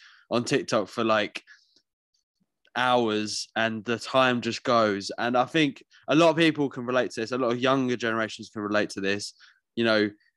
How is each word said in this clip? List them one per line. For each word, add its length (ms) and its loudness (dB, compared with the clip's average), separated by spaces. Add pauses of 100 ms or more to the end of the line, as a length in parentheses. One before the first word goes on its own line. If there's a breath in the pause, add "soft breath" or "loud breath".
(300 loud breath)
on 140 0
TikTok 440 -2
for, 140 -6
like, 400 0 (1300 soft breath)
hours, 800 0
and 280 -2
the 140 -2
time 420 0
just 220 -4
goes. 560 2
And 180 -2
I 80 2
think 380 -2 (260 soft breath)
a 60 2
lot 160 6
of 60 -2
people 320 2
can 180 -8
relate 260 0
to 100 -8
this. 100 -6
A 60 -2
lot 140 0
of 80 -2
younger 360 2
generations 560 -4
can 100 -8
relate 280 0
to 100 -10
this. 320 -4 (440 soft breath)
You 80 0
know, 260 2 (260 soft breath)